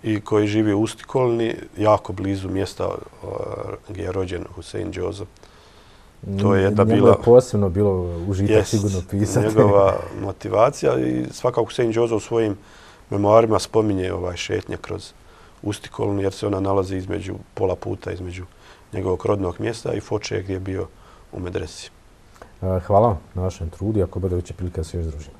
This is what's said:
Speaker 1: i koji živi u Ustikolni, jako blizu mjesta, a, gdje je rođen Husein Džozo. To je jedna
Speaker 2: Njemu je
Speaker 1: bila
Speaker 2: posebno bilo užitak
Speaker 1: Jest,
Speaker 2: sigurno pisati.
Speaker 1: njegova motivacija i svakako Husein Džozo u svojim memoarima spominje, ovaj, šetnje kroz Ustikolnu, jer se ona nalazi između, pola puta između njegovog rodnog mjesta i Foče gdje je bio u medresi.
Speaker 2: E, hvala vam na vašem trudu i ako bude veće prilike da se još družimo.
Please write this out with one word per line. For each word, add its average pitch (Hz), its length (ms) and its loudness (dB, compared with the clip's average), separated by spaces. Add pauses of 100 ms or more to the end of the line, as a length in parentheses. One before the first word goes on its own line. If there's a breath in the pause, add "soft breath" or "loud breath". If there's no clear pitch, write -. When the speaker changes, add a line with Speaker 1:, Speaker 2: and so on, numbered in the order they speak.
Speaker 1:
i 107 180 -2
koji 104 260 2
živi 107 280 2
u 101 60 2
Ustikolni, 117 720 0 (240)
jako 104 340 4
blizu 95 360 -4
mjesta, 95 360 -4
a, 92 120 -4 (920)
gdje 92 140 -10
je 90 100 -6
rođen 92 320 -4 (100)
Husein 92 380 -10
Džozo. 92 340 -8 (1120 soft breath)
To 101 140 4
je 95 80 4
jedna 101 220 4
Speaker 2:
Njemu 110 120 4
je 101 40 6
Speaker 1:
bila 98 240 8
Speaker 2:
posebno 117 440 6
bilo 90 480 0 (120)
užitak 101 280 2
Speaker 1:
Jest, 104 140 4
Speaker 2:
sigurno 101 280 0 (120)
pisati. 104 360 2
Speaker 1:
njegova 101 480 6 (280)
motivacija 110 760 2
i 127 340 -2
svakako 123 320 -2
Husein 117 280 0
Džozo 113 240 2
u 101 40 0
svojim 113 360 -2 (540 loud breath)
memoarima 107 480 6
spominje, 95 540 0
ovaj, 90 240 -6
šetnje 98 400 -6
kroz - 360 -12 (500 soft breath)
Ustikolnu, 101 600 -4
jer 98 100 0
se - 140 -6
ona 98 140 0
nalazi 95 360 0
između, 92 380 -6 (200)
pola 92 220 0
puta 98 360 -8
između 90 320 -10 (480 loud breath)
njegovog 92 340 -4
rodnog 95 340 -2
mjesta 113 340 -6
i 104 60 -6
Foče 104 420 -6
gdje 95 120 -6
je 92 60 -6
bio 92 260 -6 (460 soft breath)
u 98 80 -12
medresi. 90 500 -10 (720 loud breath)
Speaker 2:
E, 92 240 0
hvala 104 220 6
vam 92 100 0 (160)
na 90 80 -4
vašem 87 280 -6
trudu 107 280 -4
i 95 40 2
ako 87 180 -4
bude 90 160 -2
veće 87 180 -6
prilike 87 260 -6
da 80 40 -4
se - 140 -10
još 82 80 -4
družimo. 76 340 -12